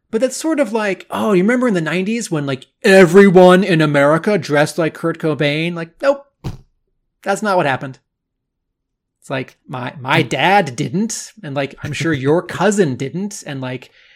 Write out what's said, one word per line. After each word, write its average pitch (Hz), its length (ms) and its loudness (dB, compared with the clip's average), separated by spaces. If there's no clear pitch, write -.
but 220 100 -2
that's 254 140 -2
sort 311 240 -2
of 220 140 0
like, 208 360 -4
"Oh, 220 220 -2
you 180 100 4
remember 247 260 2
in 220 60 0
the 175 80 0
nineties 185 480 -4
when, 151 160 -2
like, 135 200 -6
everyone 185 800 6
in 180 160 0
America 151 580 2
dressed 147 400 0
like 160 160 -2
Kurt 165 260 -6
Cobain?" 156 540 -2
Like, 165 280 -12
nope. 277 240 0
That's 196 180 -4
not 202 160 0
what 170 80 0
happened. 131 340 -4
It's - 80 -20
like, 135 280 -8
my, 127 320 -10
my 139 220 0
dad 147 540 0
didn't, 156 580 -6
and, 143 120 -10
like, 143 280 -6
I'm 147 100 -8
sure 160 200 -2
your 143 280 0
<laughs> - 40 -14
cousin 190 500 0
didn't, 175 500 -8
and, 135 160 -10
like, 127 300 -12